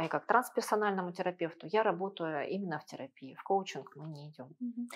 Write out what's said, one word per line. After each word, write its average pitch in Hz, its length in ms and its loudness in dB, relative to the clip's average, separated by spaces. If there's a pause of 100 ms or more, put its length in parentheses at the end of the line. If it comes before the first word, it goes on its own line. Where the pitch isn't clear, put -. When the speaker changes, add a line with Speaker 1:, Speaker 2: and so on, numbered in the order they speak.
Speaker 1:
и 165 60 0
как - 160 0
трансперсональному 208 880 4
терапевту, 175 540 -2
я 214 160 4
работаю 175 640 0
именно 175 300 -2
в - 60 -18
терапии, 135 500 -12
в - 80 -14
коучинг 190 520 0
мы 151 140 -10
не 147 200 -10
идем. - 300 -14
Speaker 2:
Мгм. 240 360 -6